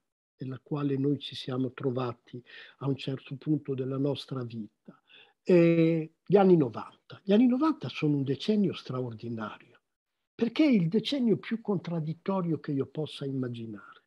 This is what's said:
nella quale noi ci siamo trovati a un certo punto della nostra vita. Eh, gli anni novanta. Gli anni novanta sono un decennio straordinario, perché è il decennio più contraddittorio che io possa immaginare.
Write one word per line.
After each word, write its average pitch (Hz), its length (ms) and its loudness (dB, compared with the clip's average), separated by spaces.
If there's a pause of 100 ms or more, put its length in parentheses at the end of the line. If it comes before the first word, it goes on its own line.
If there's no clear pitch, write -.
(380)
nella 131 240 -10
quale 143 340 -2
noi 139 220 0
ci - 160 -12
siamo 131 380 -4
trovati 123 680 -6 (360)
a 135 80 -8
un 139 100 0
certo 135 400 -8
punto 143 380 -4
della 131 240 -4
nostra 135 460 -4
vita. 113 560 -14 (420)
Eh, 165 720 4 (100)
gli 175 120 2
anni 190 200 8
novanta. 120 680 -4
Gli 190 100 0
anni 226 140 6
novanta 254 420 0
sono 147 280 0
un 139 80 0
decennio 180 480 0
straordinario, 117 1080 -10 (540)
perché 233 300 2
è 302 60 6
il 190 180 4
decennio 220 500 2
più 226 220 -6
contraddittorio 170 1000 -4
che - 120 -6
io 135 140 -2
possa 147 380 -8
immaginare. 120 840 -8